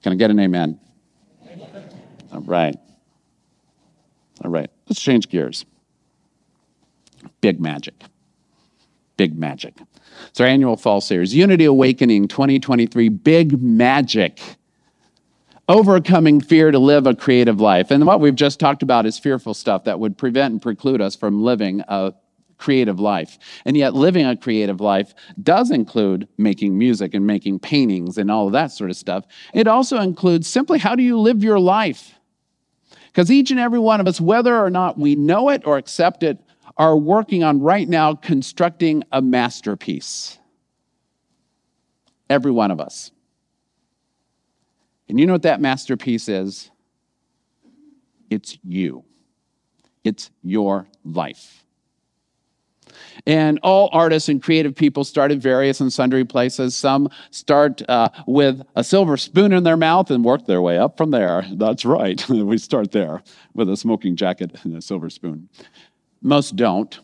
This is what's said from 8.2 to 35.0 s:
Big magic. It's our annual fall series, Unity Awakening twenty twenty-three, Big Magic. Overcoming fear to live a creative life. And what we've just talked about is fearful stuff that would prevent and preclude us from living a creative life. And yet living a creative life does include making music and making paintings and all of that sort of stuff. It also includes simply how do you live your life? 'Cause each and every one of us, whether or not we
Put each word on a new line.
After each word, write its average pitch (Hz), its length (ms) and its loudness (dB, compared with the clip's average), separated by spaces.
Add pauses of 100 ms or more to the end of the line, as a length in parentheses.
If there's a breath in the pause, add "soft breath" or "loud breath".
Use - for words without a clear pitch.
Big 80 220 0
magic. 73 400 -10 (500 loud breath)
It's - 120 -20
our 123 80 4
annual 131 280 2
fall 104 260 0
series, 92 320 -2
Unity 170 320 4
Awakening 127 600 4
twenty 139 320 0
twenty-three, 117 500 0
Big 143 520 2
Magic. 120 800 0 (1300 soft breath)
Overcoming 180 760 4
fear 160 300 6
to 139 80 4
live 139 280 6
a 123 80 2
creative 117 460 2
life. 95 280 4
And 139 160 4
what 196 140 4
we've 143 160 4
just 143 240 -2
talked 139 240 0
about 120 220 2
is 110 120 -4
fearful 127 360 -4
stuff 101 320 -4
that 95 140 -4
would 104 180 -6
prevent 131 360 -2
and 107 80 -8
preclude 120 380 -4
us 98 160 -4
from 104 280 -2
living 101 440 -2
a 95 260 -4 (440)
creative 120 420 -2
life. 98 400 -4 (240 loud breath)
And 139 140 -2
yet 135 160 0
living 156 320 2
a 123 100 -2
creative 104 460 -4
life 101 320 -2 (280 loud breath)
does 196 300 2
include 104 560 -2 (100)
making 101 400 0
music 104 360 0
and 101 120 -2
making 101 340 -4
paintings 98 580 -2
and 101 120 -2
all 107 180 -2
of 98 60 -4
that 139 180 -2
sort 98 180 -10
of 90 80 -8
stuff. 92 280 -10 (280 loud breath)
It 220 140 2
also 247 340 0
includes 175 460 -2
simply 294 320 -2
how 202 160 -2
do 254 80 0
you 247 140 0
live 220 240 2
your 214 180 2
life? 185 600 -2 (960 soft breath)
'Cause 180 180 2
each 269 180 4
and 254 100 -2
every 240 200 0
one 220 220 2
of 185 60 0
us, 180 120 -4
whether 226 400 2
or 196 100 0
not 180 280 -2
we 147 180 0